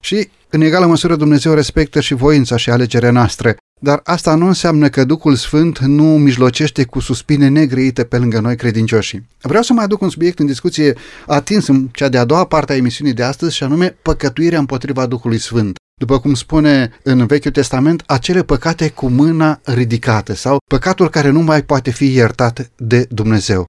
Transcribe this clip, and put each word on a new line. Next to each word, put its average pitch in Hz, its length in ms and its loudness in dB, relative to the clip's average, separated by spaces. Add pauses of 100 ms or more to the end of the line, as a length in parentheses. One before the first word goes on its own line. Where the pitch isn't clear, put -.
Și, 208 260 -4 (200)
în 156 120 -2
egală 165 260 2
măsură, 170 300 2
Dumnezeu 151 380 2
respectă 151 460 0
și 139 140 -2
voința 131 420 2
și 117 140 -2
alegerea 120 400 2
noastră. 120 440 0 (300)
Dar 143 200 0
asta 170 300 0
nu 170 120 2
înseamnă 165 420 2
că 135 160 0
Duhul 147 300 0
Sfânt 156 440 -2
nu 143 260 2
mijlocește 143 800 2
cu 127 160 -6
suspine 139 480 0
negrăite 131 560 0
pe 123 140 -4
lângă 117 220 0
noi 117 160 -2
credincioșii. 110 720 -2 (140)
Vreau 175 220 0
să 240 100 0
mai 226 120 2
aduc 202 160 -2
un 190 80 -2
subiect 170 300 -2
în 151 80 0
discuție 143 480 -2 (320)
atins 147 400 -2
în 135 260 2
cea 139 160 -2
de-a 123 160 2
doua 160 200 2
parte 147 280 -2
a 135 40 0
emisiunii 127 380 -2
de 120 80 -4
astăzi, 143 340 -4
și - 60 -6
anume 160 400 -2
păcătuirea 160 560 -2
împotriva 131 480 -4
Duhului 117 320 -4
Sfânt. 110 380 -4 (240)
După 135 180 0
cum 143 160 0
spune 143 560 0 (120)
în 127 240 2
Vechiul 143 240 0
Testament, 143 560 0
acele 170 360 0
păcate 160 480 -2
cu - 180 -6
mâna 156 560 0
ridicată 117 680 -2
sau 135 240 -2 (120)
păcatul 180 380 0
care 143 220 0
nu 151 100 2
mai 156 220 2
poate 135 280 -2
fi 131 240 0
iertat 120 640 0
de 120 320 0
Dumnezeu. 107 600 0